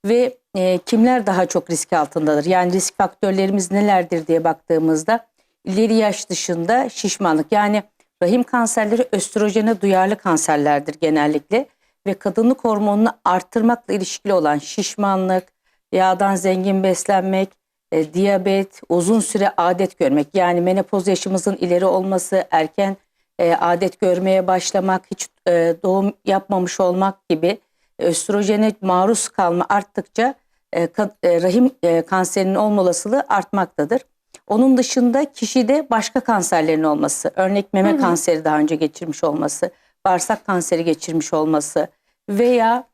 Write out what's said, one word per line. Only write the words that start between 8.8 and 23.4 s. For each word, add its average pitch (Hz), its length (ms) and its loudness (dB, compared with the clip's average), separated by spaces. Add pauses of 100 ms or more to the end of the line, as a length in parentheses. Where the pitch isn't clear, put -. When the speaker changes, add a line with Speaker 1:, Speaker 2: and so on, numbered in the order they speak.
Speaker 1:
östrojene 208 680 0
duyarlı 196 360 2
kanserlerdir 147 840 0
genellikle 151 680 0 (400)
ve 196 80 -2
kadınlık 226 500 0
hormonunu 214 460 2 (140)
arttırmakla 214 720 0
ilişkili 196 380 -4
olan 151 260 2
şişmanlık, 185 920 -2 (400)
yağdan 185 420 2
zengin 190 480 0
beslenmek, 190 680 0 (440)
e, 156 220 -2
diyabet, 196 760 0
uzun 180 320 2
süre 202 360 -2
adet 180 420 0
görmek, 147 360 2
yani 175 260 2
menopoz 185 480 -2
yaşımızın 190 480 -2
ileri 175 300 0
olması, 185 640 -2
erken, 190 460 -2 (420)
e, 170 160 2